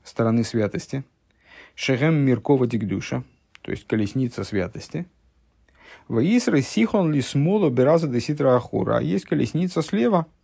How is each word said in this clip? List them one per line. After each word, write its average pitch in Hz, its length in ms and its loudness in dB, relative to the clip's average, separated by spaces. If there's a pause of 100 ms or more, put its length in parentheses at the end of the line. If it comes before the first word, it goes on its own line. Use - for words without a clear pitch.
стороны 117 400 0
святости, 107 600 -4 (720)
«шехем 139 400 0
Миркова 131 520 2
дикдуша», 110 560 -4 (380)
то - 100 -10
есть - 140 -10
колесница 110 580 -2
святости, 98 640 -6 (1000)
«ваисры 175 540 2
сихон 202 500 0
ли 143 100 0
смоло 160 480 2
беразо 143 380 4
де 123 120 0
ситро 139 360 0
ахура», 117 420 -2
а 117 40 0
есть 175 240 -2
колесница 160 560 -2
слева, 202 460 0 (160)